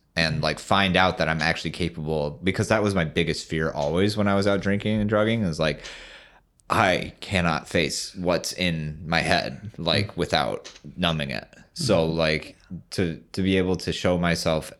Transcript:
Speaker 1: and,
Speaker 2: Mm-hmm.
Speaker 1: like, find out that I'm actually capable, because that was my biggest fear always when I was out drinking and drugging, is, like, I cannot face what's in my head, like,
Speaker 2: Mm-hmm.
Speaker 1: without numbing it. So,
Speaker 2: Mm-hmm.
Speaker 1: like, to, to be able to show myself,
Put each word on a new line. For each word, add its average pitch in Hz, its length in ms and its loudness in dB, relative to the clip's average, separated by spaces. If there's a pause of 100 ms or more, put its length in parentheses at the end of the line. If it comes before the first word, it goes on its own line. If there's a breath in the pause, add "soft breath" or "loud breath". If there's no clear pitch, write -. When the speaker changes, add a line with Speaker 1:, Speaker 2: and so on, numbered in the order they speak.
(160)
Speaker 1:
and, 80 180 2
Speaker 2:
Mm-hmm. 78 100 -2
Speaker 1:
like, 78 140 0
find 98 380 2
out 92 220 4
that 80 100 2
I'm 80 120 0
actually 82 300 0
capable, 78 760 -4
because 95 240 0
that 107 140 2
was 101 120 0
my 87 100 2
biggest 78 440 -2
fear 80 220 -2
always 87 460 0
when 101 120 2
I 98 60 4
was 98 120 2
out 101 140 2
drinking 101 400 0
and 104 80 0
drugging, 110 360 2
is, 78 140 -2
like, 78 220 0 (920 loud breath)
I 98 500 2
cannot 87 480 0
face - 460 -2
what's 87 380 0
in 78 540 -2
my 82 140 2
head, 82 580 -2
like, 82 300 0
Speaker 2:
Mm-hmm. - 120 -10
Speaker 1:
without 73 500 0 (260)
numbing 80 340 0
it. 55 180 -8 (260)
So, 90 320 2
Speaker 2:
Mm-hmm. 80 120 -2
Speaker 1:
like, 78 380 0 (340)
to, 85 320 -2 (100)
to - 100 -6
be 95 140 4
able 92 200 2
to 87 180 -4
show 90 240 2
myself, 85 600 0